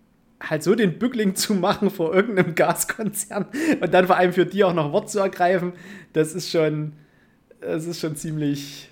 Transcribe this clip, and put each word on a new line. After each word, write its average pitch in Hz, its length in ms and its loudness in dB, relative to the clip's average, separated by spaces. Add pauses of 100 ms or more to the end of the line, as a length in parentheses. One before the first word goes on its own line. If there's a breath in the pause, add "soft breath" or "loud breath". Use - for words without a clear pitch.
(400)
halt 156 240 -4
so 185 120 4
den 208 240 2
Bückling 214 360 0
zu - 180 -2
machen 190 380 0
vor 160 220 -2
irgendeinem 185 420 2
Gaskonzern 196 920 -2 (340 loud breath)
und 165 140 0
dann 180 140 6
vor 175 100 4
allem 180 160 4
für 180 120 4
die 190 180 2
auch 180 100 4
noch 151 180 0
Wort 208 180 -2
zu 208 100 -2
ergreifen, 180 540 0 (400 loud breath)
das 156 200 0
ist 175 180 -8
schon, 156 420 0 (640 soft breath)
das 165 260 -4
ist 170 140 -8
schon 156 160 -4
ziemlich, 147 760 -6